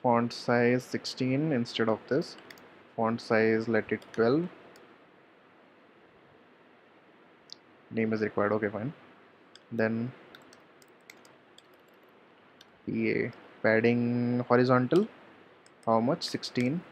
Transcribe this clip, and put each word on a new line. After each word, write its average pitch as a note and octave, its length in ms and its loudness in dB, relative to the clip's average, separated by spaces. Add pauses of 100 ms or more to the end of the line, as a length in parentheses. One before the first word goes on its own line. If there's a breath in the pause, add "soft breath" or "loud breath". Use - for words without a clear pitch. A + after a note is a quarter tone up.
Font A#2+ 320 2
size A#2+ 500 0
sixteen C3+ 680 -4
instead A#2 360 -2
of G#2+ 120 0 (100)
this. D#3 260 -2 (600)
Font A2+ 260 -2
size, A2 460 2
let A2 240 0
it G#2+ 100 -4 (100)
twelve. C3+ 380 2 (3500)
Name A2+ 220 -2
is G#2+ 80 -4
required. G#2 320 0
Okay, G#2+ 160 0
fine. A2 240 -6 (800)
Then A2+ 400 -2 (2750)
P A2 260 -2
A A2+ 200 -2 (320)
padding A#2+ 880 2
horizontal. B2+ 580 4 (800)
How A2+ 160 4
much? D3 260 -2
Sixteen. C3+ 540 -4 (100)